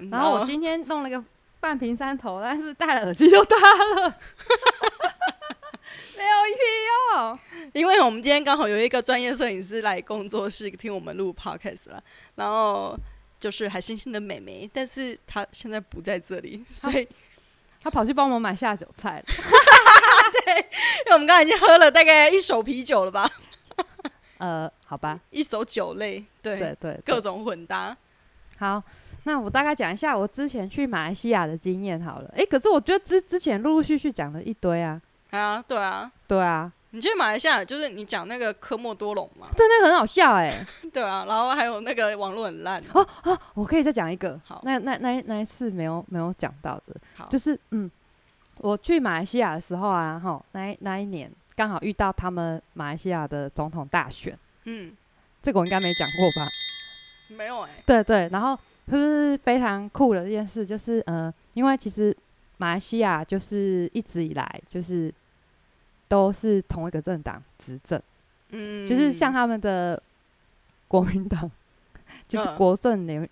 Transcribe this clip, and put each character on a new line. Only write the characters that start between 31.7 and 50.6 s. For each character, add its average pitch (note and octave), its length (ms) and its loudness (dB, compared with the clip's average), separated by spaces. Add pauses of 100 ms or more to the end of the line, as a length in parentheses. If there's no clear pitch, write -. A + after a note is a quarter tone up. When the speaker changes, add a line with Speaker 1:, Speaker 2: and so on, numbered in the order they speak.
Speaker 1:
验 E3+ 180 -6
好 C3+ 160 -12
了。 C3+ 160 -16
诶， E4+ 100 2
可 D4+ 140 2
是 G4+ 100 0
我 F4 120 4
觉 F#4+ 180 0
得 G4 60 -16
之-， F#4 180 2
之 F4+ 160 -4
前 A3 240 -2
陆 D4+ 120 2
陆 D#4 80 4
续 D4+ 140 0
续 C#4+ 140 -4
讲 D3 220 -8
了 D#3+ 100 -12
一 A3+ 120 -8
堆 E3+ 280 -2
啊。 D#3+ 180 -8 (300)
Speaker 2:
啊， G#3 360 -4
对 A#3+ 120 -4
啊。 G3 320 -6 (160)
Speaker 1:
对 F#3+ 160 2
啊。 E3+ 280 -2 (200)
Speaker 2:
你 A3+ 100 -14
去 D4+ 140 -2
马 D#4+ 140 0
来 G#3+ 100 -2
西 - 80 0
亚， A#3+ 180 2
就 B3 140 -8
是 D4+ 100 -4
你 G#3 160 -14
讲 F#3+ 220 -8
那 A#3 100 -10
个 A3+ 180 -4
科 - 220 -10
莫 A#3 180 -8
多 G#3 200 -6
龙 - 240 -6
嘛？ - 80 -20 (100)
Speaker 1:
对， A4 120 8
那 A4+ 160 6
个 D#4 60 8
很 F4 80 6
好 A#3+ 60 2
笑 C#4+ 300 4
欸。 D#3 400 0
Speaker 2:
<laughs> E4 180 -18
对 B3+ 100 -4
啊， F#3+ 260 -4
然 A3 100 0
后 B3 120 0
还 C#4 140 0
有 A#3 160 -6
那 B3 140 -6
个 G#3+ 220 -2
网 F#3+ 180 -8
络 A3+ 120 -6
很 E3 180 -12
烂。 F3+ 180 -6 (100)
Speaker 1:
哦， F#4 140 4 (160)
哦， F4 160 -2 (160)
我 G#3 100 -6
可 D#4 140 0
以 D4+ 40 2
再 D4 100 0
讲 F3 200 -4
一 F#3 40 -8
个。 D#3 280 -8
Speaker 2:
好。 - 200 -20
Speaker 1:
那， C4 160 -2
那， C4 180 -6
那， B3 240 -4
那 G#3+ 180 -8
一 G#3+ 40 -8
次 A#3 260 -8
没 F3+ 140 -6
有， E3 240 -6
没 F3+ 100 -8
有 E3+ 160 -6
讲 C#3 260 -10
到 C3+ 140 -10 (120)
的。 - 100 -20 (200)
Speaker 2:
好。 - 120 -18
Speaker 1:
就 C4+ 100 -2
是， D4 200 -4 (120)
嗯， G3+ 200 -6 (680)
我 G#3 180 -4
去 E4 240 -2
马 G#3 140 -2
来 E3+ 100 -4
西 A3+ 140 -6
亚 F#3+ 160 -2
的 D#3+ 60 -10
时 - 140 -12
候 F#3+ 140 -4
啊， E3 340 -4
吼， E3+ 300 -8
那 F#3+ 180 -10